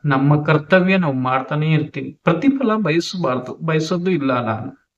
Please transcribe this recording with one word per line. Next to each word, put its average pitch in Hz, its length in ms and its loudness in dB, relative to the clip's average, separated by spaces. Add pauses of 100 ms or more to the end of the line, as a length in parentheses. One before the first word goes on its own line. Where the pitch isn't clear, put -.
ನಮ್ಮ 147 380 2
ಕರ್ತವ್ಯ 185 540 2
ನಾವು 165 160 0
ಮಾಡ್ತಾನೆ 131 600 -2
ಇರ್ತೀವಿ. 139 380 -2
ಪ್ರತಿಫಲ 226 640 0
ಬಯಸಬಾರ್ದು, 165 800 -2
ಬಯಸೋದು 165 560 -2
ಇಲ್ಲ 135 340 0
ನಾನು 110 420 -8 (100)